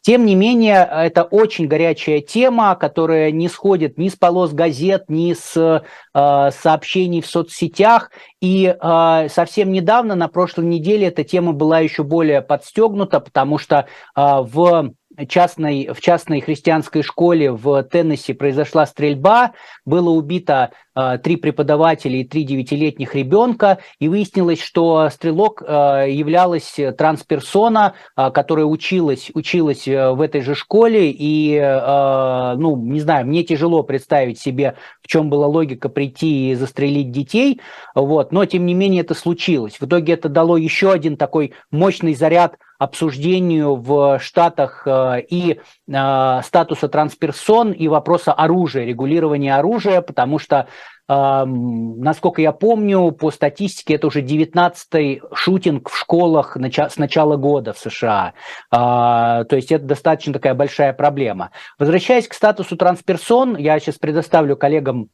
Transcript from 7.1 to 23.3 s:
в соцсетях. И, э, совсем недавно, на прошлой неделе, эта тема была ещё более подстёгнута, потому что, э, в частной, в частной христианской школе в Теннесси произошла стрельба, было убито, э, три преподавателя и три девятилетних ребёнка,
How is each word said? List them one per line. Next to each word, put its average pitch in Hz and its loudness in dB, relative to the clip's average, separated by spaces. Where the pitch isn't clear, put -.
в 156 -10
соцсетях. 185 0
И, 185 2
э, 165 2
совсем 185 0
недавно, 208 0
на 170 -2
прошлой 175 -2
неделе, 175 0
эта 156 -4
тема 175 -2
была 156 2
ещё 156 -2
более 151 2
подстёгнута, 196 -2
потому 139 -2
что, - 0
э, 139 0
в 147 2
частной, 156 0
в - -18
частной 165 0
христианской 156 -2
школе 165 2
в 131 0
Теннесси 151 -2
произошла 143 0
стрельба, 151 2
было 170 0
убито, 156 0
э, 127 -2
три 165 0
преподавателя 151 0
и 127 -6
три 151 -6
девятилетних 139 -4
ребёнка, 196 2